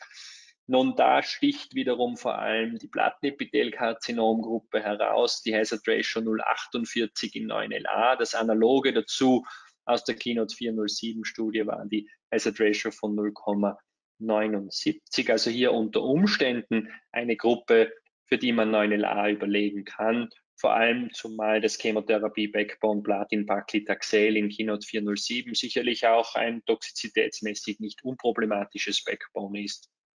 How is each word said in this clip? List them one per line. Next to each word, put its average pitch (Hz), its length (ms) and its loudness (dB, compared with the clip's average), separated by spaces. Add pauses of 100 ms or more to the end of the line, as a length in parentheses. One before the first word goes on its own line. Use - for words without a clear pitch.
(680)
nun, 131 260 4
da 127 300 4
sticht - 500 -2
wiederum 123 420 0
vor 113 220 -4
allem 113 400 -2
die - 80 -18
Plattenepithelkarzinomgruppe 113 1900 -2
heraus, 107 640 0
die 113 120 -2
Hazard 107 320 0
Ratio 113 360 0
null 110 180 -2
achtundzwanzig - 920 -4
in 113 120 -8
neun 107 260 -4
L 107 160 -6
A. 110 280 4
Das 117 180 -2
Analoge 113 580 4
dazu 120 520 2 (400)
aus 120 200 0
der 120 100 -2
Keynote 117 400 -2
vier 117 180 -6
null 107 160 -2
sieben 113 360 -6
Studie 107 420 -2
war 110 200 -6
die 104 220 -4 (240)
Hazard 110 280 0
Ratio 107 320 2
von 104 240 -4
null 104 160 -2
Komma 101 460 -2 (400)
neunundsiebzig. 107 1120 -2
Also 113 200 2
hier 123 220 2
unter 110 300 0
Umständen 127 880 2 (200)
eine 117 260 -2
Gruppe, 117 560 4 (340)
für 127 120 2
die 123 140 0
man 110 180 2
neun 107 220 4
L 104 120 2
A 104 240 0
überlegen 104 560 0
kann. 113 440 -2 (260)
Vor - 200 2
allem 117 380 2
zumal 110 480 0
das 107 160 0
Chemotherapie-Backbone 107 1300 0
Platin 104 440 -2
Paclitaxel 104 880 0
in 104 120 0
Keynote 104 380 -4
vier 110 160 -4
null 104 140 -2
sieben 120 400 -6
sicherlich 120 500 0
auch 113 300 4
ein 117 300 -2
toxizitätsmäßig 107 1120 -2
nicht 107 240 -10
unproblematisches 107 1000 -2
Backbone 101 600 -8
ist. - 260 -12 (240)